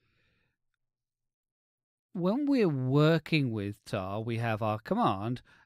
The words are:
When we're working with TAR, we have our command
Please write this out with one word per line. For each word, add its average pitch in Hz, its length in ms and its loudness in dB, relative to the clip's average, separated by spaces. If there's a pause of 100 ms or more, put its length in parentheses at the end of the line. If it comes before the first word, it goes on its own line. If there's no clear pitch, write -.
(2000)
When 208 340 -2
we're 247 220 4
working 147 840 2
with 104 320 -4
TAR, 98 360 -4
we 113 180 -4
have 113 220 -2
our 107 200 -2
command 123 600 -2 (260)